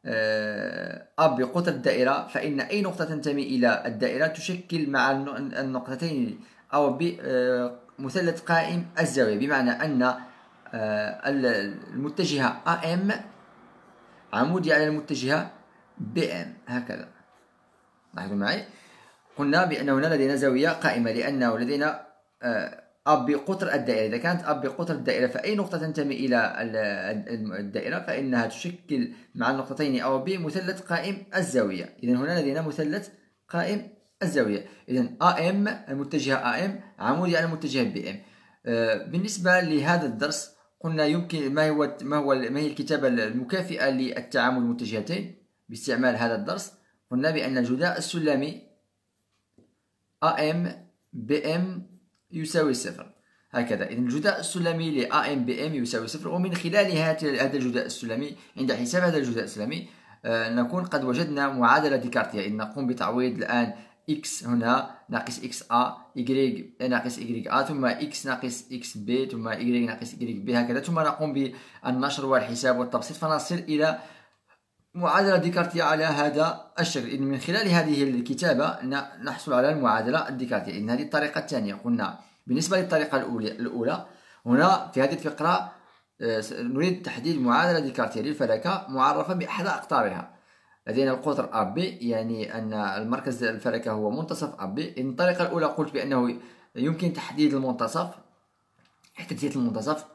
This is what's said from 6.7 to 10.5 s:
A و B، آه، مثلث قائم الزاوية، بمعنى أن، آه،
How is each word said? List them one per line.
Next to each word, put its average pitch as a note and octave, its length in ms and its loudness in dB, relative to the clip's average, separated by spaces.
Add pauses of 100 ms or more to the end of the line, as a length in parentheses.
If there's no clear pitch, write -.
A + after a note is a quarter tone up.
A - 20 2
و C#3 240 4
B، E3 40 0 (180)
آه، B2+ 580 0 (200)
مثلث E3 420 -2
قائم E3+ 460 0 (120)
الزاوية، B2+ 380 4
بمعنى C3 340 2
أن، C#3 300 0
آه، G#2+ 1300 -4